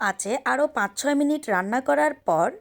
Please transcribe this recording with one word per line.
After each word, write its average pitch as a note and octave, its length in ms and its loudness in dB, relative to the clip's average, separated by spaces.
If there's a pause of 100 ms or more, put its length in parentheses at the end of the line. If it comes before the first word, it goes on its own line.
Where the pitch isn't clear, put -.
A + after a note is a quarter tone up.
আঁচে G3+ 320 -4 (120)
আরও C4 200 0 (100)
পাঁচ G3+ 220 -2
ছয় C#4+ 200 0
মিনিট D4 320 2
রান্না G3+ 320 0
করার D4 320 2 (120)
পর E3+ 220 2 (140)